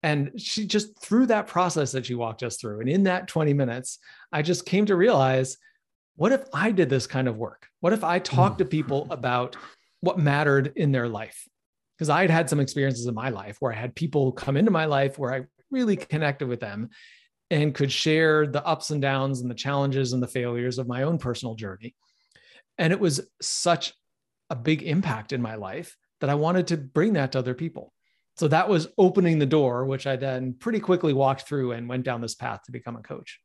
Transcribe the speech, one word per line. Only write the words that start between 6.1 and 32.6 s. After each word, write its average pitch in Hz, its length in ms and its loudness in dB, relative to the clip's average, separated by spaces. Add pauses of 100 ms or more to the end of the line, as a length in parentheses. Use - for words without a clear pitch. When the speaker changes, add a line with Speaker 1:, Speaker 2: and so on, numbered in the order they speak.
Speaker 1:
what 180 140 2
if 269 220 2
I 185 180 0
did 180 200 4
this 131 180 0
kind 131 180 -2
of 113 100 -4
work? - 300 -10 (140)
What 175 120 2
if 226 120 -2
I 175 160 0
talked 180 380 2
to 185 60 2
people 151 420 -2
Speaker 2:
Mm. - 60 -8
<laughs> 147 60 -8
Speaker 1:
about 123 380 -2 (440)
what 175 180 0
mattered 143 580 4
in 143 160 2
their 120 160 0
life? 110 400 -10 (500)
'Cause 156 100 -2
I 151 120 4
had 190 100 4
had 165 200 4
some 147 100 2
experiences 135 460 -2
in 120 80 -4
my 123 160 -4
life 104 280 -10
where 123 140 -2
I 110 40 -8
had 120 200 -8
people 131 340 0
come 139 260 -4
into 208 140 4
my 160 140 2
life 139 340 0
where 131 160 -4
I 127 120 -8 (260)
really 240 240 2
connected 147 500 -2
with 123 140 -4
them 107 300 -8 (600)
and 151 240 2
could 139 160 0
share 156 560 2
the 143 180 -4
ups 160 280 -2
and 143 100 -2
downs 135 380 0
and 123 100 -6
the 117 60 -10
challenges 139 560 0
and 127 100 0
the 120 60 -4
failures 120 500 -4
of 127 80 -4
my 123 160 -4
own 160 160 0
personal 117 380 -6
journey. 104 400 -12 (840)
And 165 140 4
it 196 80 0
was 165 280 0 (120)
such - 520 0 (580)
a 160 60 -4
big 151 260 -2
impact 147 500 -2
in 123 100 -4
my 110 140 -6
life 107 400 -12 (240)
that 139 100 0
I 143 40 2
wanted 170 340 0
to 165 80 0
bring 151 380 0
that - 180 0
to 135 80 0
other 127 140 -4
people. - 380 -10 (440)
So 165 120 0
that 170 200 4
was 190 180 4 (120)
opening 180 420 6
the 143 60 4
door, 131 380 2
which 135 220 -4
I 135 80 0
then 127 400 -4
pretty 220 260 -4
quickly 180 320 2
walked 135 300 2
through 131 300 -4
and 120 160 -8
went 127 160 -4
down 123 160 -4
this 117 160 -6
path 117 300 -8